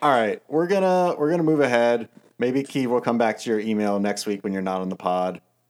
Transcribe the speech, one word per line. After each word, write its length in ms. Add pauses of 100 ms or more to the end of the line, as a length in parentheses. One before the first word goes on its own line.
right, 460
we're 200
gonna, 500
we're 120
gonna 120
move 180
ahead. 480 (300)
Maybe, 240
Keeve, 280
we'll 100
come 180
back 220
to 100
your 80
email 400
next 280
week 180
when 80
you're 100
not 180
on 80
the 80
pod. 440 (300)